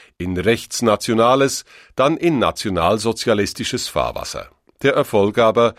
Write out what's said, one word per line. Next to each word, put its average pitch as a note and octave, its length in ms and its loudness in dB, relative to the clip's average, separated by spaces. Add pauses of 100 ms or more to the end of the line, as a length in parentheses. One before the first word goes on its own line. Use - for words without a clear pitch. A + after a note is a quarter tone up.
(180)
in F2+ 180 -4
rechtsnationales, A#2 1300 0 (300)
dann D3+ 220 0
in D#3+ 240 0
nationalsozialistisches G#2 1500 -2
Fahrwasser. - 600 -6 (340)
Der C3+ 120 2
Erfolg G#2+ 440 0
aber A2+ 400 4